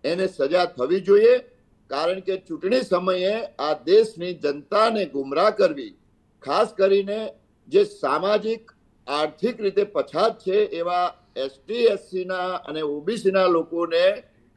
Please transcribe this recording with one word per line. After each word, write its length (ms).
એને 220
સજા 380
થવી 360
જોઈએ, 380
કારણ 300
કે 160
ચૂંટણી 460
સમયે 640
આ 140
દેશની 600
જનતાને 720
ગુમરાહ 460
કરવી, 440
ખાસ 240
કરીને 640
જે 160
સામાજિક 840
આર્થિક 540
રીતે 240
પછાત 540
છે 140
એવા 600
એસ 140
ટી, 80
એસ 240
સીના 560
અને 260
ઓ 200
બી 160
સીના 300
લોકોને 760